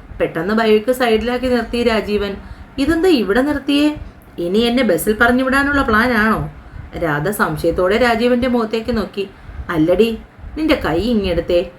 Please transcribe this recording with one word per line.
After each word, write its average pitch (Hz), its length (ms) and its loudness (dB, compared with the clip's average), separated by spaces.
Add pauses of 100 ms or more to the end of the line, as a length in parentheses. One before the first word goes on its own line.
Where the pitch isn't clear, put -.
(180)
പെട്ടെന്ന് 170 420 -2
ബൈക്ക് 214 400 4
സൈഡിലാക്കി 240 520 0
നിർത്തി 240 260 -2 (120)
രാജീവൻ. 202 420 -2 (500)
"ഇതെന്താ 330 280 2 (100)
ഇവിടെ 202 280 2
നിർത്തിയേ? 285 380 2 (580)
ഇനി 190 240 2
എന്നെ 247 200 2
ബസ്സിൽ 185 320 2
പറഞ്ഞു 247 260 2
വിടാനുള്ള 277 420 2
പ്ലാൻ 226 220 2 (120)
ആണോ?" 214 180 2 (640)
രാധ 147 220 -2 (140)
സംശയത്തോടെ 170 640 0
രാജീവൻ്റെ 240 500 2
മുഖത്തേക്ക് 226 440 -2
നോക്കി. 196 260 -6 (500)
"അല്ലടി, 180 360 4 (460)
നിന്റെ 311 280 2
കൈ 165 140 0 (160)
ഇങ്ങെടുത്തേ." 175 460 0 (180)